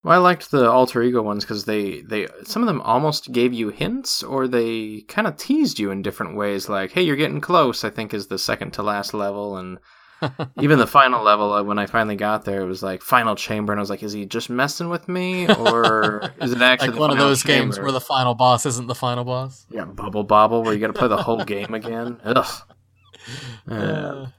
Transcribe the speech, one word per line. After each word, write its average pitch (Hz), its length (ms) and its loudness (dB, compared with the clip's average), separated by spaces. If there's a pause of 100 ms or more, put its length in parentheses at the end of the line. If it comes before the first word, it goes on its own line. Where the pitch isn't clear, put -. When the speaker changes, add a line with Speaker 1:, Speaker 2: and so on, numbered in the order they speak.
Speaker 1:
Well, 165 120 4
I 180 40 8
liked 180 320 2
the 127 200 6
alter 123 320 4
ego 123 200 2
ones 104 240 -4
'cause 101 180 -8
they, 101 380 -2
they, 104 260 -6 (160)
some - 180 -4
of 240 40 2
them 160 160 0
almost 135 500 0
gave 123 220 4
you 113 160 -2
hints, 233 520 -4
or 131 240 -2
they 113 640 -2
kinda 208 240 -2
teased 285 460 0
you 101 120 -2
in 95 120 -4
different 98 340 -6
ways. 101 320 -4
Like, 95 240 -4
"Hey, 180 100 0
you're 147 140 2
getting 143 240 -2
close," 151 440 2
I 107 60 -2
think 107 220 -8
is 101 140 -6
the 95 120 -6
second 104 360 -4
to 104 80 -6
last 104 320 -4
level. 101 420 -4
And 92 220 -12 (420)
Speaker 2:
<laughs> 139 400 -6
Speaker 1:
even 147 180 6
the 113 80 6
final 127 360 4
level, 104 320 4
uh, 104 80 2
when 104 160 0
I 101 80 0
finally 107 300 -2
got 104 280 -2
there, 98 160 -4
it 95 60 -2
was 92 160 -6
like, 95 180 -6
"Final 113 340 2
chamber." 107 380 -4
And 104 80 -2
I - 20 -2
was 98 60 -4
like, 98 140 -8
"Is 104 100 -8
he 104 140 -8
just 113 240 -6
messing 143 400 -2
with 170 180 -6
me? 180 400 -2
Or 110 840 2
Speaker 2:
<laughs> - 80 -18
Speaker 1:
is 123 100 -2
it 120 80 -2
actually 127 280 6
Speaker 2:
Like 117 80 -2
Speaker 1:
the 139 40 -4
Speaker 2:
one 151 100 4
of 139 60 2
Speaker 1:
final 143 140 4
Speaker 2:
those 135 120 2
games 135 340 2
Speaker 1:
chamber?" - 80 -8
Speaker 2:
where 135 80 -2
the 127 80 -2
final 127 340 0
boss 123 320 4
isn't 123 200 -4
the 123 80 -4
final 123 300 -2
boss? 127 460 -8
Speaker 1:
Yeah, 104 160 -10
Bubble 101 380 -6
Bobble, 110 380 6
where 110 120 2
you 104 60 -2
gotta 110 120 -2
play 127 160 0
the 101 140 2
whole 113 220 0
game 101 280 -6
again. 117 480 -8
Speaker 2:
<laughs> - 40 -20
Speaker 1:
Ugh. 110 380 0 (1080)
Speaker 2:
Uh, 113 40 -6
Speaker 1:
Yeah. 104 520 -6 (120)